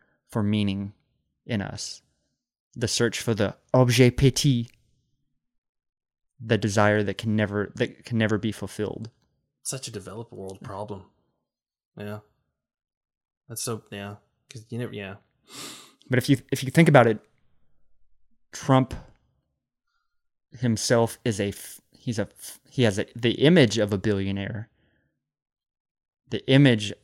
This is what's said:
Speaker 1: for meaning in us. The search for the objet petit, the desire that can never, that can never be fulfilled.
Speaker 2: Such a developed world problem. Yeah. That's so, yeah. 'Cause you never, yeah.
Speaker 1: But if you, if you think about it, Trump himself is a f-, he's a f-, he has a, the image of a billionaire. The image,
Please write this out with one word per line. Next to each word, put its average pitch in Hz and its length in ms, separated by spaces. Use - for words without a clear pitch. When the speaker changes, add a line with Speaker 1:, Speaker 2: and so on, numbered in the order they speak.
Speaker 1:
for 113 140
meaning 101 500
in 110 160
us. 101 420
The 120 120
search - 320
for 117 140
the 98 220
objet 123 420
petit, 127 540
the 113 160
desire 104 460
that 101 160
can 110 180
never, 101 400
that 110 280
can 117 120
never 110 220
be 107 140
fulfilled. - 580
Speaker 2:
Such - 260
a - 20
developed 101 420
world 98 300
problem. 101 420
Yeah. 104 220
That's 120 140
so, 110 280
yeah. 101 260
'Cause 110 220
you 113 80
never, 117 160
yeah. 98 220
Speaker 1:
But 123 100
if - 100
you, 139 100
if 131 140
you 131 60
think 165 180
about 135 180
it, 107 120
Trump - 420
himself 117 680
is 110 160
a 101 80
f-, - 320
he's 110 260
a 107 40
f-, - 360
he - 160
has 104 140
a, - 160
the 117 180
image 131 460
of 104 140
a 101 60
billionaire. 98 720
The - 180
image, 123 440